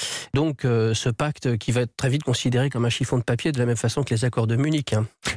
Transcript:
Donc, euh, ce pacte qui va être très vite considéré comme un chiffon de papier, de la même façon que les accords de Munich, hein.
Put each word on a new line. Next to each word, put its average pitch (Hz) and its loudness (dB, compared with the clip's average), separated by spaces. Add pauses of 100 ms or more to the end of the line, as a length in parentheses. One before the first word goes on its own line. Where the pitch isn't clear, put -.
(340)
Donc, 143 0
euh, 113 2
ce - -2
pacte 123 0
qui - -4
va 123 2
être 120 -6
très 135 0
vite 143 0
considéré 123 2
comme 120 0
un 120 2
chiffon - 0
de 120 2
papier, 127 -2
de 131 0
la 123 2
même 120 2
façon 120 0
que 127 -4
les 113 2
accords 113 0
de 117 2
Munich, 151 0
hein. 107 2 (300)